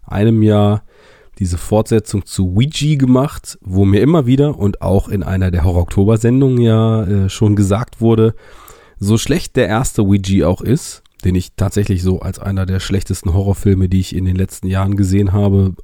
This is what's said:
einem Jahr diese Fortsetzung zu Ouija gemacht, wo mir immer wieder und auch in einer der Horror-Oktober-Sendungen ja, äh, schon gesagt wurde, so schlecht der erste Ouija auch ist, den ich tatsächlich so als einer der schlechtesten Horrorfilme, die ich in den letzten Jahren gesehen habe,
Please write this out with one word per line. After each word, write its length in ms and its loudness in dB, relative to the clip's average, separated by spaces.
einem 400 0
Jahr 400 2
diese 180 -4
Fortsetzung 680 -2
zu 280 -4
Ouija 440 0
gemacht, 640 0
wo 240 0
mir 160 4
immer 240 2
wieder 340 2
und 220 -2
auch 260 0
in 160 -4
einer 260 -2
der 140 0
Horror-Oktober-Sendungen 960 2
ja, 440 2
äh, 260 0
schon 260 2
gesagt 460 -2
wurde, 340 4
so 180 0
schlecht 380 -4
der 120 2
erste 360 -2
Ouija 440 0
auch 140 -2
ist, 400 -4
den 100 0
ich 220 -4
tatsächlich 480 -2
so 160 -2
als 200 -10
einer 260 -4
der 140 -4
schlechtesten 540 -4
Horrorfilme, 540 0
die 140 0
ich 140 -8
in 100 -4
den 100 0
letzten 320 -6
Jahren 300 -2
gesehen 340 2
habe, 420 2